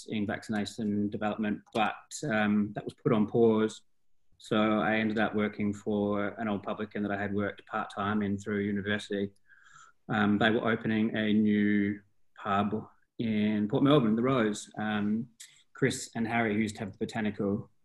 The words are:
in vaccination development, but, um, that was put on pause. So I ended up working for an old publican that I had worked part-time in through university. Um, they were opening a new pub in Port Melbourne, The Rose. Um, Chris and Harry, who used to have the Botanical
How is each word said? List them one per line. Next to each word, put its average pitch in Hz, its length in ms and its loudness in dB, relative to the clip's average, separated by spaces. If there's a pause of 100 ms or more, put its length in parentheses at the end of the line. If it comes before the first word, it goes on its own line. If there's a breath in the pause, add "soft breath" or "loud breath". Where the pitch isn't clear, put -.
in 107 180 -2
vaccination 104 840 -2
development, 104 480 -2 (160)
but, 107 180 0 (380)
um, 104 440 2
that - 80 -8
was 120 120 -8
put - 180 0
on 107 140 4
pause. 110 560 2 (560)
So - 180 -2 (240)
I 104 160 2
ended 110 220 0
up 104 160 0
working 104 400 0
for 104 540 -2 (100)
an 113 100 -4
old 101 140 -2
publican 107 400 -6
that 104 100 -2
I 98 80 -2
had 101 140 -4
worked 101 320 -4
part-time 104 560 -2
in 101 160 -2
through 104 220 -4
university. 101 680 -2 (800 soft breath)
Um, 104 300 2
they 110 120 4
were 113 220 2
opening 110 420 0
a 107 200 0
new 104 680 2 (420)
pub 104 440 0 (320)
in 107 500 0
Port 135 140 2
Melbourne, 135 340 6
The 117 60 0
Rose. 120 560 0
Um, 107 480 -2 (480 loud breath)
Chris - 400 -2
and 117 120 -2
Harry, 113 280 0
who 107 60 2
used 101 160 -2
to - 80 -12
have 98 80 -8
the - 60 -20
Botanical 107 720 -2 (160)